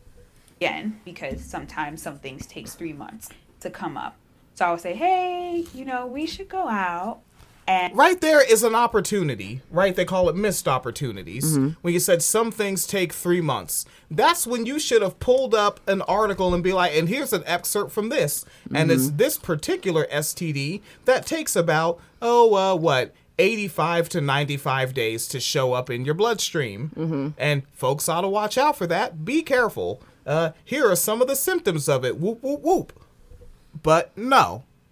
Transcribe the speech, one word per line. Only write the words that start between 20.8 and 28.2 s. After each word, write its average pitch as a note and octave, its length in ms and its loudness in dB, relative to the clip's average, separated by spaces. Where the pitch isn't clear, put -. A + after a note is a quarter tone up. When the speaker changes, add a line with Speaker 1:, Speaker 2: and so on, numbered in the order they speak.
Speaker 2:
that B3+ 200 4
takes D#4 300 -4
about, E3 460 0
oh, A#3 360 6
uh, F#3+ 180 4
what, D3+ 400 0
eighty-five E3+ 720 0
to E3+ 120 -2
ninety-five C#3 720 -2
days A2+ 360 -2
to C3+ 100 -8
show C3 340 0
up B2+ 160 -2
in B2+ 160 -4
your D3 100 -2
bloodstream. D#3 840 -2
Speaker 3:
Mm-hmm. D3+ 320 -4
Speaker 2:
And C#3+ 240 0
folks C#3 360 -2
ought E3+ 140 0